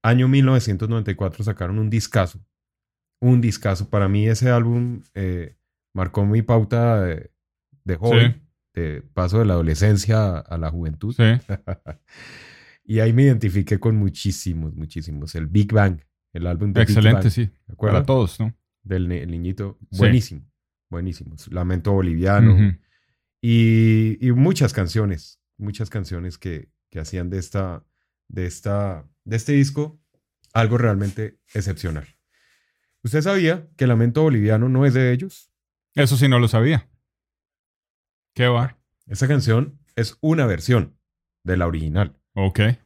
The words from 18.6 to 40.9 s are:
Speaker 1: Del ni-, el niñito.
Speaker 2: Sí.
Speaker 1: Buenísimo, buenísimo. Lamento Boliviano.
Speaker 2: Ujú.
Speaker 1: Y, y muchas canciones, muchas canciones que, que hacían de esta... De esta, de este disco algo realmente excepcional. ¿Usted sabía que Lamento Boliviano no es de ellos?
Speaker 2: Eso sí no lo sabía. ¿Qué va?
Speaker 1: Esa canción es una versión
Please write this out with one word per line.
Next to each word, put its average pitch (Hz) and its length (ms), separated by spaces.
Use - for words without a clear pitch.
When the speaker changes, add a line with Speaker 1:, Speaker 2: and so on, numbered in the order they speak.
Speaker 1:
Del 92 260
ni-, 87 100
el 85 120
niñito. 92 480
Speaker 2:
Sí. 95 80
Speaker 1:
Buenísimo, 107 500
buenísimo. 87 460
Lamento 90 400
Boliviano. 95 640
Speaker 2:
Ujú. 98 220
Speaker 1:
Y, 113 840
y 123 60
muchas 135 420
canciones, 98 640
muchas 104 340
canciones 90 480
que, 82 300
que - 100
hacían 87 300
de 95 80
esta... 90 480
De 90 200
esta, 101 580
de 110 120
este 113 160
disco 143 500
algo 113 260
realmente 104 580
excepcional. 85 540
¿Usted 139 180
sabía 170 460
que 131 80
Lamento 120 380
Boliviano 110 440
no 131 200
es 135 80
de 127 180
ellos? 175 380
Speaker 2:
Eso 135 240
sí 139 100
no 123 120
lo 117 80
sabía. 120 420
¿Qué 123 140
va? 123 320
Speaker 1:
Esa 131 220
canción 139 500
es 113 260
una 156 260
versión 95 500